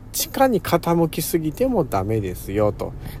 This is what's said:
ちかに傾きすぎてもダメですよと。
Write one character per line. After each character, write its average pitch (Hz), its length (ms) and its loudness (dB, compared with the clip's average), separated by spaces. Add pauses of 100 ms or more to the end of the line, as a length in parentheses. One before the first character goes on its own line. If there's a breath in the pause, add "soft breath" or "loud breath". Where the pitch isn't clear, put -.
(120)
ち - 160 -4
か 269 200 4
に 214 120 2
傾 170 480 2
き 160 140 -4
す - 160 0
ぎ 156 140 0
て 247 140 0
も 220 180 2
ダ 107 200 0
メ 110 160 0
で 92 140 -4
す - 180 -10
よ 104 200 2
と。 92 200 -6 (280 loud breath)